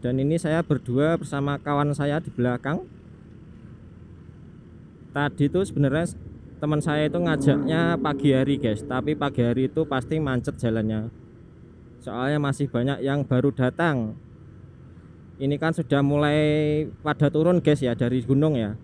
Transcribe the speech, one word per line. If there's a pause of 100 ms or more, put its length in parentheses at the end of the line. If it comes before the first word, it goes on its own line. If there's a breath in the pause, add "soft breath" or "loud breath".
Dan
ini
saya
berdua
bersama
kawan
saya
di
belakang. (2250)
Tadi
itu
sebenarnya
s-, (420)
teman
saya
itu
ngajaknya
pagi
hari,
guys,
tapi
pagi
hari
itu
pasti
macet
jalannya. (960)
Soalnya
masih
banyak
yang
baru
datang. (1200)
Ini
kan
sudah
mulai (640)
pada
turun,
guys,
ya,
dari
gunung,
ya.